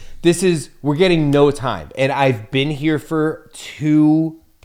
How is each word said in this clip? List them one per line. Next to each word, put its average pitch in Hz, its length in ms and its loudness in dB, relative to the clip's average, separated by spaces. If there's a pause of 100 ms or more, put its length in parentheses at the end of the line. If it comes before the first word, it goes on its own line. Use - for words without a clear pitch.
(220)
"This 170 200 2
is, 175 280 -2 (120)
we're 143 140 0
getting 165 340 2
no 143 220 4
time." 104 440 -8
And 135 140 0
I've 131 400 -2
been 139 220 -2
here 151 260 -2
for 156 540 -4
two 151 880 0 (240)